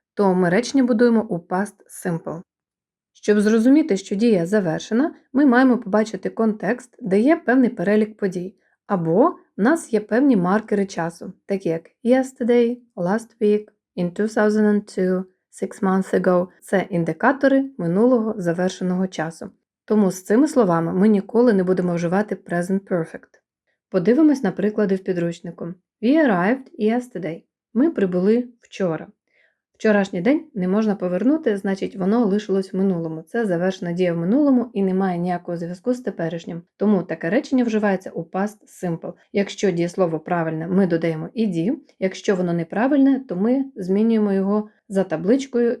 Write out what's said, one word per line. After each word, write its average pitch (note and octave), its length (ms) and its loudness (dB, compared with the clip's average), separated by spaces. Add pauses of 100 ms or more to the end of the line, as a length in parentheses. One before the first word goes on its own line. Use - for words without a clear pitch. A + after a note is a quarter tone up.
(140)
то G3 200 2
ми F#3 140 2
речення A#3+ 360 2
будуємо A#3 440 2
у F3 100 -4
past F#3+ 360 -6 (300)
simple. E3 380 -6 (680)
Щоб G#3 280 0
зрозуміти, A3+ 560 4
що F#3+ 180 -8
дія G3 320 2
завершена, G#3 680 -2 (180)
ми C#4+ 140 4
маємо B3 320 4
побачити G#3 520 -2
контекст, G#3+ 680 -4
де G3 200 0
є D4+ 160 4
певний B3+ 340 2
перелік G#3+ 460 0
подій, F#3 380 -6 (320)
або F#3 500 2 (200)
в F#3 60 -2
нас D#4+ 300 2
є G#3 80 0
певні A#3+ 360 2
маркери G3 500 0
часу, E3+ 460 -8 (140)
такі F#3+ 220 -4
як E3 140 -2 (220)
yesterday, A#3+ 720 2 (180)
last G3+ 320 -2 (120)
week, G#3 240 2 (320)
in F3 160 -2
two G3+ 100 -4
thousand G#3+ 500 2
and G#3 260 -2
two, F#3 260 0 (380)
six F#3+ 200 -8
months F#3+ 400 0
ago. F3+ 260 2 (140)
Це F#3 280 -2
індикатори C4+ 720 0 (140)
минулого A3 580 0
завершеного F3+ 680 -2
часу. E3 440 -10 (340)
Тому G#3 260 2
з F#3 120 -6
цими C4 260 2
словами E3+ 440 0
ми F#3+ 160 2
ніколи A3 440 2
не F#3+ 120 2
будемо F3+ 300 0
вживати F3+ 400 -2
present F#3 460 -4
perfect. - 600 -8 (500)
Подивимось B3+ 520 2
на F#3+ 100 -2
приклади G#3 420 -2
в F#3 40 -2
підручнику. E3+ 760 -6 (280)
We D4 240 4
arrived A3+ 540 -2
yesterday. G#3+ 600 -4 (320)
Ми C#4 160 2
прибули G3 580 0 (120)
вчора. E3+ 460 -6 (640)
Вчорашній G3+ 480 0
день C#4 240 0 (100)
не F3+ 140 -2
можна G#3 260 0
повернути, G3+ 600 0
значить, F#3+ 400 -4
воно G#3 300 0
лишилось F#3+ 460 -2
в - 40 -8
минулому. E3 460 -2
Це A#3 240 -4
завершена F3+ 460 -2
дія F3 200 0
в E3+ 40 -4
минулому A#3+ 560 2
і G3 100 -2
не F#3+ 120 0
має F#3 240 -2
ніякого F3 400 -4
зв'язку F3+ 360 -6
з B3 60 -8
теперішнім. E3+ 640 -8 (140)
Тому G3 260 2
таке E3 280 -6
речення B3+ 340 0
вживається G#3 460 -2
у E3 120 -8
past G3 340 -6 (280)
simple. E3+ 280 -6 (200)
Якщо G3+ 380 -2
дієслово E3+ 500 -2
правильне, D#3+ 480 -4
ми F#3+ 180 2
додаємо E3 500 -2
"ed". G3 360 -2 (260)
Якщо F#3+ 380 -2
воно F3 160 -2
неправильне, C4 760 2
то F3+ 80 -8
ми B3 280 0 (120)
змінюємо G#3 560 2
його G3+ 360 0 (200)
за F#3+ 160 0
табличкою A#3+ 760 0